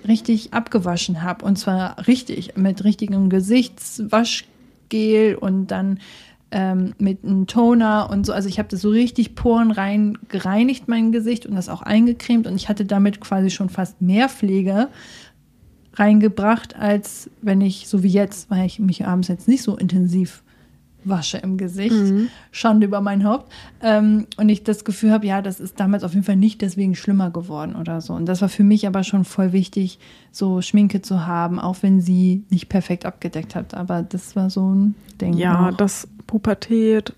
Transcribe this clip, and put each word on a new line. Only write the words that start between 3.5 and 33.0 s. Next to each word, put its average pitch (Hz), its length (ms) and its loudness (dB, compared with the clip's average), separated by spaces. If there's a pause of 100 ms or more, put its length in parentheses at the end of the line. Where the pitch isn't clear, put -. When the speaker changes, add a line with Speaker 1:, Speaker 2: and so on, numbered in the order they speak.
Speaker 1:
und 190 320 -2
dann, 190 320 -4 (520)
ähm, 185 460 0
mit 190 260 -2
einem 190 240 0
Toner 226 640 4
und 202 160 0
so. 208 60 -2
Also 196 160 -2
ich 190 120 -4
hab 208 80 -4
das 185 140 -6
so 208 80 2
richtig 233 440 0
Poren 226 380 2
rein 208 440 0 (120)
gereinigt, 214 580 0
mein 226 240 0
Gesicht, 226 360 -2
und 208 100 -6
das 180 120 -4
auch - 140 -10
eingecremt. 233 640 2
Und 180 80 -4
ich - 140 -6
hatte 208 160 -2
damit 202 360 2
quasi 190 300 0
schon 185 200 -4
fast - 300 -6
mehr 196 280 4
Pflege 196 600 0 (1040)
reingebracht, 214 840 2
als - 520 -4 (140)
wenn 196 180 2
ich, 196 280 -2
so 190 160 0
wie 202 40 4
jetzt, 196 420 -2
weil 185 160 0
ich - 120 -8
mich 190 280 0
abends 180 220 0
jetzt 180 200 -4
nicht 254 140 2
so 202 140 -4
intensiv 180 680 0 (640)
wasche 185 300 -4
im 190 220 -6
Gesicht. 190 380 -2
Speaker 2:
Mhm. 202 340 2 (200)
Speaker 1:
Schande 214 360 2
über 196 160 -2
mein 202 220 0
Haupt. 233 280 -2 (300)
Ähm, 214 440 2 (120)
und 214 100 4
ich 208 160 0
das 214 220 -4
Gefühl 214 260 0
hab, 220 100 2
ja, 196 200 -2
das 190 180 -8
ist - 180 -12
damals 202 240 0
auf 175 120 -6
jeden 196 100 0
Fall 196 120 0
nicht 214 260 2
deswegen 190 320 -2
schlimmer 190 360 0
geworden 170 460 -8
oder 165 240 -8
so. 170 140 -10
Und 165 100 -6
das 180 160 -2
war 196 80 0
für 202 160 2
mich 208 220 4
aber 190 180 -2
schon 190 220 0
voll 190 260 0
wichtig, 190 460 -2 (340)
so 185 300 -2
Schminke 202 400 2
zu 175 240 -2
haben, 170 340 -2
auch 185 220 -4
wenn 190 180 4
sie 185 480 2
nicht - 220 -2
perfekt 180 340 -2